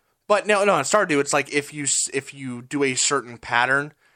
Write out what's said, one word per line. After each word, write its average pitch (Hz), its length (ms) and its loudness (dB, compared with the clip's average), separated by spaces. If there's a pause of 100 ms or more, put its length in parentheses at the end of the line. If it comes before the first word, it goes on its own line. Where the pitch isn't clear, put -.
(280)
but 196 180 2
no, 202 180 2
no, 196 120 4
in - 80 0
Stardew, 175 360 2
it's 139 120 -2
like 143 200 -2
if 143 200 -2
you 147 120 -8
s-, - 280 -2
if 131 220 -6
you 127 280 -10
do 139 200 -2
a 131 120 2
certain 123 440 -2
pattern, 131 540 0 (240)